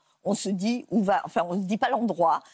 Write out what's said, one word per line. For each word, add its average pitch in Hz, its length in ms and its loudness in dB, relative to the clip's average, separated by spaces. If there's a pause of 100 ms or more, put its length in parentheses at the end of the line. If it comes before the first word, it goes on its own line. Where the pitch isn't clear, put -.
(240)
on 202 100 0
se 196 160 0
dit 208 400 -2
où 202 140 2
va, 190 220 2
enfin, 170 220 -2
on 175 140 -4
se 190 60 -4
dit 202 100 -2
pas 240 120 0
l'endroit, 185 520 2 (120)